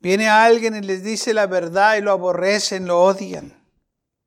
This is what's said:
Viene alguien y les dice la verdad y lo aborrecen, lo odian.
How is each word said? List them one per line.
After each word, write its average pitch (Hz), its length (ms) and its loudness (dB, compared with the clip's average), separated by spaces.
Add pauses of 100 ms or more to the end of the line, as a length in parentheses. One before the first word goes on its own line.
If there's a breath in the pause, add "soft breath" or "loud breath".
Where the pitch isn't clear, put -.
Viene 202 280 -2
alguien 226 460 4
y 214 60 -10
les 190 240 -6
dice 220 280 -4
la 214 140 2
verdad 185 500 0
y 208 40 -2
lo 202 100 -2
aborrecen, 185 760 -2
lo 175 120 2
odian. 185 640 -2 (640)